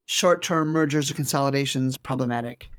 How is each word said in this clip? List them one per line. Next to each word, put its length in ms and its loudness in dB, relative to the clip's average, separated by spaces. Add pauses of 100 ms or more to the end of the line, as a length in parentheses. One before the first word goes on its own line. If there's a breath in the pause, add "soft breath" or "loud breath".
Short-term 640 2
mergers 400 2
and 60 -6
consolidations, 840 0
problematic. 800 -4